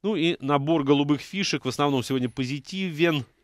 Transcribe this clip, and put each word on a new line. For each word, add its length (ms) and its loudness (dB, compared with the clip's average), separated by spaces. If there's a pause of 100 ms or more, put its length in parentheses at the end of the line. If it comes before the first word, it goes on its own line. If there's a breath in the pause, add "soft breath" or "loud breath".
Ну 120 0
и 240 0
набор 440 2
голубых 380 4
фишек 440 -4
в 40 -2
основном 340 0
сегодня 260 -2
позитивен. 920 -2 (200)